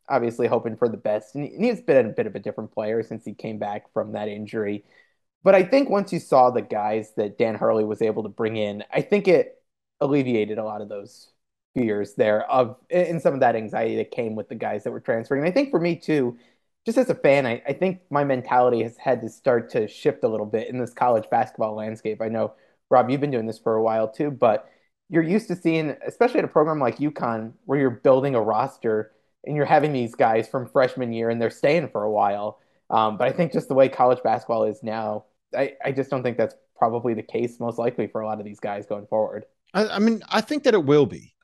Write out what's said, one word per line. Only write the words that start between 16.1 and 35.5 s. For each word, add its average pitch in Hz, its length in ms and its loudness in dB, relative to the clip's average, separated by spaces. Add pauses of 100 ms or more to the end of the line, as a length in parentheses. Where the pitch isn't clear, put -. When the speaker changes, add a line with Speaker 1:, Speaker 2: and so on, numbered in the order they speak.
Speaker 1:
just 226 120 -2
as 247 120 4
a 160 60 0
fan, 139 320 4
I, 117 200 -4
I 139 60 0
think 180 280 -2 (100)
my 143 120 2
mentality 123 600 2
has 117 140 -8
had 123 240 -2
to 110 80 -8
start 120 420 0
to 113 160 -2
shift - 360 -4
a 127 40 4
little 107 180 -4
bit 110 240 -4
in 127 80 -8
this 120 160 -8
college 120 360 0
basketball 113 460 -2
landscape. 110 460 -8
I 110 80 -4
know, 110 240 -4 (380)
Rob, 123 180 6
you've 135 120 -2
been 147 100 -2
doing 113 160 -2
this 113 120 -8
for 113 160 -2
a 110 80 2
while 110 240 0
too, 147 220 -4
but 120 400 0 (400)
you're 165 140 2
used 190 260 0
to 175 60 -4
seeing, 160 500 -2
especially 240 320 0
at 175 80 2
a 139 40 -4
program 156 300 2
like 123 200 0
uconn, 117 520 -4 (140)
where 139 140 0
you're 135 100 4
building 135 460 4
a 113 60 2
roster 110 680 -2 (320)
and 143 120 -6
you're 143 100 0
having 151 260 4
these 120 220 -4
guys 113 340 2
from 123 220 -6
freshman 127 420 0
year 113 200 -2
and 117 100 -2
they're 113 80 2
staying 143 400 0
for 104 140 -4
a 107 80 -2
while. 104 480 0 (320)
Um, 110 260 2
but 123 100 0
I 135 40 0
think 165 200 -2
just 160 160 -4
the 147 60 -4
way 131 160 6
college 127 340 2
basketball 110 420 0
is 107 180 -4
now, 107 420 -6 (280)